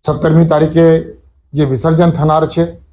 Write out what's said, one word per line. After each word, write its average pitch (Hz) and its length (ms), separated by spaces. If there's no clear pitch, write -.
સત્તરમી 160 480
તારીખે 156 340
જે 147 140
વિસર્જન 160 520
થનાર 156 300
છે 170 160